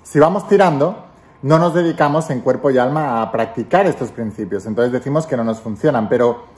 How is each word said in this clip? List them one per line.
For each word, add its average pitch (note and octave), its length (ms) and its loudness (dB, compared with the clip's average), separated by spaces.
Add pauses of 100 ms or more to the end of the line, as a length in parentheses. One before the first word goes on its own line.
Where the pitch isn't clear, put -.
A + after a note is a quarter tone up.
si - 160 -4
vamos E3+ 300 4
tirando, F#3 580 2 (360)
no D3 160 4
nos E3+ 160 2
dedicamos D#3+ 560 0
en B2+ 100 -4
cuerpo B2+ 300 0
y B2+ 80 2
alma C3 420 0
a A2 100 -2
practicar A#2+ 560 0
estos B2 240 -4
principios. G2+ 560 -8
Entonces A#2 260 -2
decimos C#3 340 -2
que C3 100 -4
no A#2 80 -2
nos A2+ 160 -4
funcionan, A2+ 480 -2
pero A#2+ 360 0 (140)